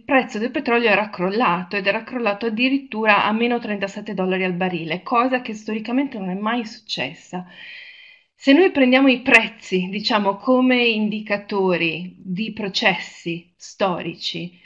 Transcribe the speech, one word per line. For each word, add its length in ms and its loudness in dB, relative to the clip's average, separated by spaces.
prezzo 340 2
del 140 -4
petrolio 360 0
era 220 2
crollato, 640 -2
ed 140 -2
era 160 0
crollato 420 -4
addirittura 800 2
a 80 2
meno 260 0
trentasette 560 -6
dollari 300 0
al 80 0
barile, 500 -4
cosa 380 0
che 120 -8
storicamente 640 -4
non 140 -6
è 40 -4
mai 320 -2
successa. 800 -10
Se 200 4
noi 180 8
prendiamo 380 6
i 140 4
prezzi, 680 2
diciamo, 480 0
come 480 4
indicatori 1300 0
di 360 -6
processi 1040 -4
storici, 1080 -6